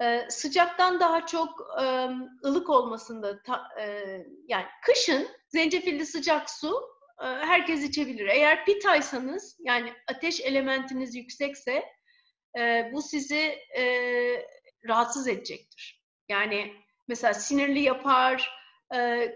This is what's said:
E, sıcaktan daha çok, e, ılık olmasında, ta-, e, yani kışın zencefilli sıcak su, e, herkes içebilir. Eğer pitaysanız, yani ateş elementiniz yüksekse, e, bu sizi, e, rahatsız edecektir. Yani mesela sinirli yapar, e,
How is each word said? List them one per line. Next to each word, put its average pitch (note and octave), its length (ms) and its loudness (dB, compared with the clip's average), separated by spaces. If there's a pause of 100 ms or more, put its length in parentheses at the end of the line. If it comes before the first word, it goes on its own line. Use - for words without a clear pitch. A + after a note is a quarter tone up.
E, A#3+ 280 0
sıcaktan F4 680 2
daha E4 260 2
çok, D#4+ 420 -6 (140)
e, B3+ 260 0 (360)
ılık E4 260 0
olmasında, A3+ 720 0
ta-, - 260 -6 (120)
e, G3+ 380 -8 (300)
yani F#3+ 160 -2 (180)
kışın F4+ 460 4 (200)
zencefilli D#4+ 580 0
sıcak - 440 -2
su, F#4 320 -4 (380)
e, - 40 -8
herkes D#4 600 0
içebilir. C4 420 -4
Eğer D4 380 4
pitaysanız, E4 960 0
yani A#3+ 320 0 (160)
ateş E4 320 -4
elementiniz C4 760 -2
yüksekse, C#4 680 -6 (760)
e, A#3 340 2
bu D4 100 -4
sizi, D4 560 -2 (200)
e, B3+ 60 0 (1040)
rahatsız A#3+ 400 2
edecektir. - 760 -6 (260)
Yani G#3 440 0 (360)
mesela A#3 260 2
sinirli C#4 460 2
yapar, C4 720 4 (440)
e, A#3+ 420 2